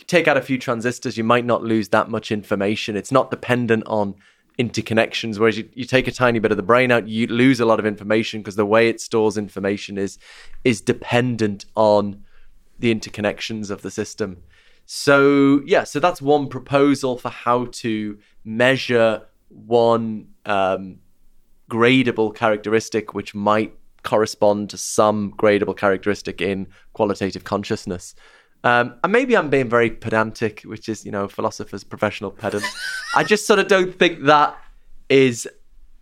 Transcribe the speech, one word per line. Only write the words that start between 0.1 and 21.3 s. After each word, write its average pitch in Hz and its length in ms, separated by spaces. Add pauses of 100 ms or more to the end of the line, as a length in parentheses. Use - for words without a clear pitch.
out 147 80
a 131 60
few 131 160
transistors, 120 580
you 113 80
might 120 200
not 120 200
lose 113 240
that 110 220
much 110 200
information. 104 640
It's 95 160
not 131 180
dependent 120 560
on 104 280 (440)
interconnections, 113 800
whereas 110 200
you, 110 160
you 120 120
take 131 200
a 123 60
tiny 120 260
bit 104 120
of 104 80
the 104 40
brain 123 300
out, 110 160
you 110 180
lose 123 320
a 117 60
lot 110 160
of 101 60
information 107 560
'cause 98 140
the 104 100
way 110 220
it 110 120
stores 110 380
information 101 580
is, 98 220 (440)
is 120 200
dependent 113 840 (100)
on 104 480 (560)
the 117 160
interconnections 107 760
of 98 120
the 98 80
system. 101 520 (420)
So, 139 800
yeah, 165 200
so - 160
that's 175 200
one 143 280
proposal 131 680
for 123 140
how 123 360
to 107 520 (260)
measure 117 800 (260)
one, 113 800 (180)
um, 95 520 (760)